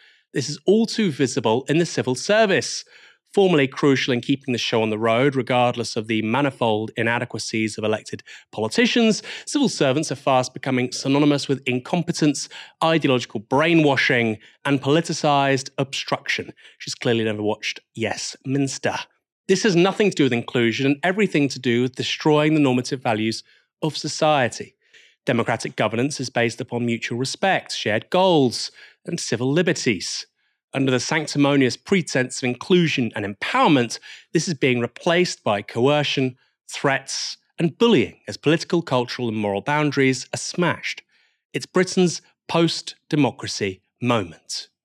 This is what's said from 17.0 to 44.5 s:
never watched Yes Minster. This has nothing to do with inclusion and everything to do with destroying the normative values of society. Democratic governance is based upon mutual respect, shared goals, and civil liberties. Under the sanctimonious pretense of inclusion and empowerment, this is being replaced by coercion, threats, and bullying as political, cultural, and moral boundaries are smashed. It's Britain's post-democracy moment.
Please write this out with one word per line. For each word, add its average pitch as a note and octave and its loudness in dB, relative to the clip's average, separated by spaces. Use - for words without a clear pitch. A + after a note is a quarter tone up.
never G#2+ -2
watched - -4
Yes - -6
Minster. C3+ -2
This F#3+ 2
has G3 4
nothing F#3 4
to - -4
do D#3 2
with B2 2
inclusion A#2 0
and C#3 0
everything F3+ 2
to C3 -10
do B2 0
with B2+ -4
destroying D3+ 0
the D#3 2
normative C3 0
values A2 -2
of D#3+ -4
society. D3 0
Democratic A#2 -2
governance A#2 -2
is B2+ -8
based A#2 -2
upon A#2+ -6
mutual A#2 -4
respect, C3+ -2
shared - -4
goals, E3+ 2
and E3+ -6
civil B2+ -2
liberties. D3 -2
Under C3+ 0
the B2+ 2
sanctimonious C#3+ 0
pretense C#3+ -2
of - -8
inclusion C3 0
and G#2 -6
empowerment, C#3 2
this E3 0
is F3+ -2
being B2+ 0
replaced E3+ -2
by G#2 0
coercion, C3+ 0
threats, - -4
and E3 -2
bullying E3+ 2
as G#2 -10
political, E3 0
cultural, B2 -2
and A2 -4
moral G2+ -2
boundaries C#3 0
are - -6
smashed. - -4
It's C#3+ -8
Britain's F3+ 0
post-democracy C3 -2
moment. A2+ -4